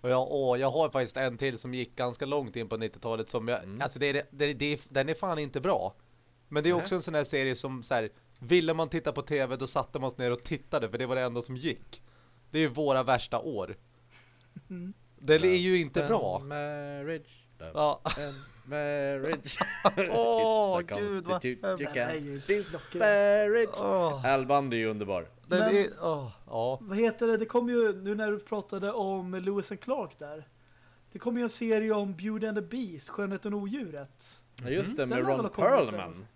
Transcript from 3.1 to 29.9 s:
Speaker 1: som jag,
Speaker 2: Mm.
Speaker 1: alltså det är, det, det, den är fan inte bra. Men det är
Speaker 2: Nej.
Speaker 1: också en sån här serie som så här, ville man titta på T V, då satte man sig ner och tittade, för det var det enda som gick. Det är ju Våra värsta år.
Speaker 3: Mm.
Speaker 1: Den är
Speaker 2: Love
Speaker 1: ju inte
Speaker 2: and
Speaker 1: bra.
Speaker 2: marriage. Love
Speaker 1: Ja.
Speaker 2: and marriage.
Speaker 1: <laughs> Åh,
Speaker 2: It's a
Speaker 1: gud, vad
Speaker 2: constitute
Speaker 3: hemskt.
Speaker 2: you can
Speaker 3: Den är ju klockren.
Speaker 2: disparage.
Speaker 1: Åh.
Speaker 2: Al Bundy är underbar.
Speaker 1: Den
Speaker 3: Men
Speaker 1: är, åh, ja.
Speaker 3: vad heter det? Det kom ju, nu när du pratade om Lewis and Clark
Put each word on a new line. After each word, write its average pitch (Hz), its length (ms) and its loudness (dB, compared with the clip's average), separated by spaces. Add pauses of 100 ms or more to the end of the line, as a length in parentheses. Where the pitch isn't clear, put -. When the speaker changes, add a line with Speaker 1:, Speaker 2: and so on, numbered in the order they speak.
Speaker 1:
som 113 180 -2
jag, 120 160 -2
Speaker 2:
Mm. 101 180 -10
Speaker 1:
alltså 139 180 -6
det 143 60 2
är, 143 260 0
det, 143 220 0
det, 143 260 -2 (100)
den 135 200 0
är 160 40 0
fan 165 260 -2
inte 139 220 -4
bra. 127 340 0 (520)
Men 151 160 0
det 170 60 4
är 175 40 6
Speaker 2:
Nej. 170 100 2
Speaker 1:
också 190 120 -2
en 175 60 -2
sån 160 140 -6
här 147 80 2
serie 135 320 0
som 131 280 -8
så - 100 -2
här, 113 160 0 (300)
ville 160 340 4
man 160 160 0
titta 160 220 -2
på 135 100 -6
T 139 240 0
V, 127 100 -4
då 131 120 -6
satte 135 320 -2
man 131 120 -2
sig 123 140 -4
ner 120 60 2
och 120 120 -4
tittade, 131 460 -4
för 117 80 -6
det 127 80 -2
var 127 100 -2
det 131 60 0
enda 120 200 -2
som 127 160 -10
gick. - 460 -6 (480)
Det 151 60 -2
är 160 40 4
ju 156 60 6
Våra 135 360 2
värsta 120 360 2
år. 104 380 -6 (920)
Speaker 3:
Mm. 185 240 -12 (260)
Speaker 1:
Den 151 160 6
är 151 40 6
Speaker 2:
Love 180 160 6
Speaker 1:
ju 180 260 4
inte 143 180 0
Speaker 2:
and 147 100 0
Speaker 1:
bra. 98 300 2
Speaker 2:
marriage. 147 1080 -8 (140)
Love 160 160 -12
Speaker 1:
Ja. 151 280 2
Speaker 2:
and 143 320 -4 (300)
marriage. 143 920 -2 (140)
Speaker 1:
<laughs> - 120 -10 (280)
Åh, 220 680 4
Speaker 2:
It's - 0 -
a 175 40 0 (180)
Speaker 1:
gud, 196 260 -4
vad 180 160 -2
Speaker 2:
constitute 127 260 -2
Speaker 3:
hemskt. 185 140 -2
Speaker 2:
you 139 120 -6
can 123 140 0
Speaker 3:
Den - 20 -4
är 165 100 -4
ju 139 220 -8
klockren. 196 360 0
Speaker 2:
disparage. 208 920 4 (120)
Speaker 1:
Åh. 170 520 2
Speaker 2:
Al 135 120 2
Bundy 131 380 2
är 110 40 2
underbar. 98 400 -2 (200)
Speaker 1:
Den 180 120 2
Speaker 3:
Men 214 160 4
Speaker 1:
är, 202 140 4 (120)
åh, 151 280 -2 (180)
ja. 120 340 -2
Speaker 3:
vad 196 160 -6
heter 226 300 2
det? 226 100 4
Det 220 80 0
kom 240 240 0
ju, 226 240 4
nu 196 220 -4
när 214 160 0
du 208 80 -2
pratade 202 520 -6
om 190 440 -4
Lewis 196 360 -2
and 196 100 -10
Clark 254 380 -6